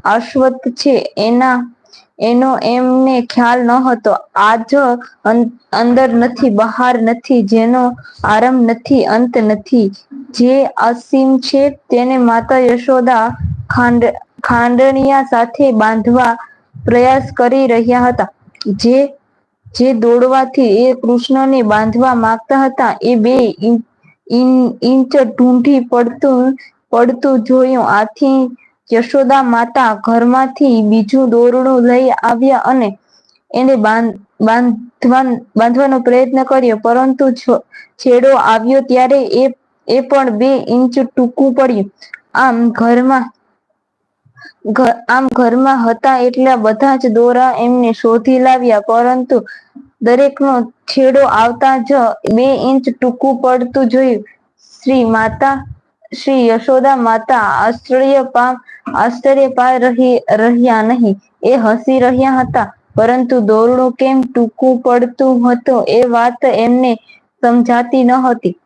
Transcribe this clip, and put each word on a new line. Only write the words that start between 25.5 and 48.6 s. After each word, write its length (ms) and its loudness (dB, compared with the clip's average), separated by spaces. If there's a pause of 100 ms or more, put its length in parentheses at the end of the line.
પડતું, 800 -2 (320)
પડતું 520 0
જોયું. 480 0
આથી 640 -2 (360)
યશોદા 500 0
માતા 520 0
ઘરમાંથી 880 0
બીજું 480 0
દોરડું 520 2
લઈ 280 2
આવ્યા 480 0
અને 400 -2 (560)
એને 220 2
બાંધ-, 420 -2 (220)
બાંધવા-, 1000 0 (160)
બાંધવાનો 420 0
પ્રયત્ન 440 0
કર્યો, 340 0
પરંતુ 540 0
છો-, 280 -2 (380)
છેડો 400 2
આવ્યો 440 0
ત્યારે 440 0
એ, 240 0 (400)
એ 120 0
પણ 300 0
બે 260 0
ઇંચ 420 -2
ટૂંકું 560 -2
પડ્યું. 360 -2 (440)
આમ 360 0
ઘરમાં, 640 0 (1300)
ઘ-, 420 0
આમ 200 0
ઘરમાં 600 0
હતા 280 0
એટલા 380 0
બધા 400 0
જ 100 -2
દોરા 520 2
એમને 340 0
શોધી 460 0
લાવ્યા, 420 2